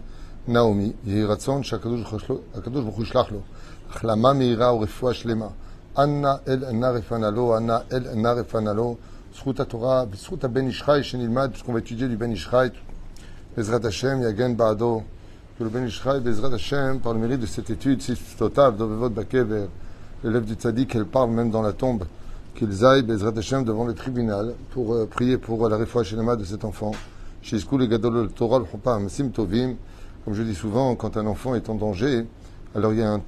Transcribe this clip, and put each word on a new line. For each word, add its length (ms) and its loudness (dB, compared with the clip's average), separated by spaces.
Naomi. 480 4
Yehi 160 2
Ratzon, 400 0
shakadosh 400 -4
Baruch 240 -8
Hu, 60 -2
Akadosh 300 -4
Baruch 140 -4
Hu 60 -2
yishlach 280 2
lo. 120 -8
Achlama 380 4
meira 400 4
urefoua 400 0
shlema. 400 -4
Anna 500 2
el 140 2
na 160 4
refanalo, 600 2
Anna 360 2
el 260 -4
na 180 4
refanalo. 640 0
Zchut 260 -4
haTorah, 460 0
b'zchut 420 -8
Ben 200 0
Ish 180 -6
Chai 160 4
shenilmad, 500 0
puisqu'on 220 -8
va 60 2
étudier 280 -4
du 80 -2
Ben 160 -2
Ish 180 -6
Chai. 220 4
Bezrat 260 0
Hashem, 380 0
Yagen 300 2
Ba'ado. 520 2
Que 80 -4
le 40 0
Ben 160 -2
Ish 160 -6
Chai, 200 2
Bezrat 320 6
Hashem, 460 2
par 140 2
le 60 2
mérite 220 2
de 60 -2
cette 240 -4
étude, 300 2
Siftotav, 760 2
Dovevot 320 0
Bakever, 560 0
l'élève 220 2
du 80 -4
Tzadik, 420 0
elle 100 2
parle 260 2
même 180 2
dans 140 2
la 100 2
tombe, 320 0
qu'il 160 -2
zaille, 300 8
Bezrat 340 0
Hashem, 300 0
devant 180 0
le 100 0
tribunal, 600 -2
pour, 240 -2
euh, 120 2
prier 320 2
pour, 280 -2
euh, 40 4
la 60 2
réfoua 280 0
shlema 340 0
de 80 -4
cet 180 -8
enfant. 280 -4
Shizku 360 -2
le 100 4
Gadol, 260 2
le 160 2
Torah, 300 2
le 60 0
Chopam, 440 -2
Sim 220 -2
Tovim. 440 0
Comme 120 -4
je 80 -2
dis 120 -2
souvent, 400 0
quand 220 -4
un 80 0
enfant 300 -2
est 120 -2
en 80 -2
danger, 500 0
alors 180 2
il 60 2
y 20 2
a 100 2
un, 160 0